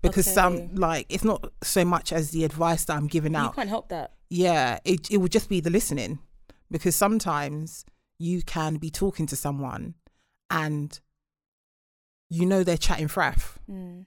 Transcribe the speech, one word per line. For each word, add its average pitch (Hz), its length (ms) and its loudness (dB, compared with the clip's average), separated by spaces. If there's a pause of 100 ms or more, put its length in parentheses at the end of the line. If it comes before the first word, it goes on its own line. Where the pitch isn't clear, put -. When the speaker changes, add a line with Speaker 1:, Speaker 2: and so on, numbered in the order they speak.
Speaker 1:
Because 185 300 4
some, 185 240 6
Speaker 2:
Okay. 175 180 -8
Speaker 1:
like, 165 360 0
it's - 140 -2
not - 280 0 (120)
so - 200 2
much 175 300 0
as 156 180 -2
the 160 120 0
advice 160 420 0
that 156 100 -2
I'm 147 120 -2
giving 156 260 0
Speaker 2:
You 151 60 0
Speaker 1:
out. 139 160 -2
Speaker 2:
can't 220 140 -4
help 220 200 -4
that. 165 240 -8 (160)
Speaker 1:
Yeah, 165 560 2
it, 185 240 2
it 208 80 4
would 180 140 4
just - 180 2
be 185 120 2
the 160 100 0
listening. 147 480 -2 (500)
Because 165 260 0
sometimes 160 880 -2 (340)
you 170 240 -2
can 156 320 -2
be 156 140 -6
talking 185 380 -2
to 143 80 -6
someone 139 600 -6 (540)
and 151 500 -4 (1300)
you 170 160 2
know 190 180 4
they're 170 140 2
chatting - 300 2
fraff. - 480 0 (140)
Speaker 2:
Mm. 185 380 -14